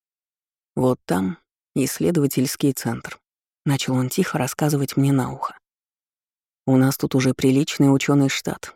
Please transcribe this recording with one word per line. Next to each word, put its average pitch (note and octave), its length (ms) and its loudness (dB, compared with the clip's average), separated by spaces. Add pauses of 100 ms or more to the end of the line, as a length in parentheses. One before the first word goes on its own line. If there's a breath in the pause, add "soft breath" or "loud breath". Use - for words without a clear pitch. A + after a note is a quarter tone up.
(760)
«Вот B2+ 280 0
там F#3 340 -2 (380)
исследовательский C#3+ 960 0
центр», — - 480 -8 (440)
начал C3+ 300 -2
он B2+ 140 0
тихо F3+ 300 -2
рассказывать D3 580 -2
мне C#3 160 4
на C3 200 0
ухо. - 240 -8 (1080)
«У C3 100 4
нас C3 200 2
тут - 180 -4
уже C3 180 2
приличный C#3 600 2
ученый C#3 340 2
штат, - 480 -6